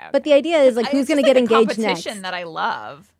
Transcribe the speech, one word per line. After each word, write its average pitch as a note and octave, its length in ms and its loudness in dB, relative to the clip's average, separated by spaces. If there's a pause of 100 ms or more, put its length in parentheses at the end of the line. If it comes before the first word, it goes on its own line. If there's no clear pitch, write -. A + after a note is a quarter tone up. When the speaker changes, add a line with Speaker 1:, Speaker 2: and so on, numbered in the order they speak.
(120)
Speaker 1:
But C#4 120 -2
the D4+ 80 0
Speaker 2:
okay. C#4 60 6
Speaker 1:
idea D#4+ 220 0
is, C4 160 4
like, A#3 120 -2
Speaker 2:
I, C4+ 40 -6
Speaker 1:
who's C#4 100 0
Speaker 2:
it's C4 80 -4
Speaker 1:
gonna D4 120 2
Speaker 2:
just, - 60 2
Speaker 1:
get C4 80 6
Speaker 2:
like, B3 140 2
a A3+ 40 4
Speaker 1:
engaged A3+ 240 2
Speaker 2:
competition G#3+ 380 -4
Speaker 1:
next? G3 80 -14
Speaker 2:
that F#3 100 -4
I F3+ 100 -6
love. D#3+ 760 -8